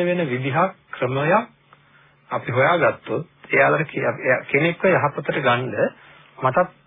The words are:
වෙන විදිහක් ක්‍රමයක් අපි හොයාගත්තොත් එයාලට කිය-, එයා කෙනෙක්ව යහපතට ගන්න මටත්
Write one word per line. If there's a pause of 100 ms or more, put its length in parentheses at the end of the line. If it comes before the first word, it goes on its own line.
වෙන
විදිහක් (140)
ක්‍රමයක් (840)
අපි
හොයාගත්තොත් (180)
එයාලට
කිය-,
එයා
කෙනෙක්ව
යහපතට
ගන්න (680)
මටත් (180)